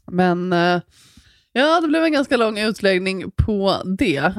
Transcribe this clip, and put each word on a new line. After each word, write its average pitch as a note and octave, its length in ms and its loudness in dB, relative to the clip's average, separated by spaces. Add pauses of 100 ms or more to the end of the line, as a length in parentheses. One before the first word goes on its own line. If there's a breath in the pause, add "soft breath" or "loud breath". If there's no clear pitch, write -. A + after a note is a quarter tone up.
Men, F3+ 460 0
eh, F3 280 2 (720 soft breath)
ja, D#4 280 2
det E4 80 0
blev D#4+ 160 2
en D#4+ 80 2
ganska C#4 240 0
lång A3 220 0
utläggning F#3+ 720 -2
på G3 440 0 (240)
det. E3+ 400 0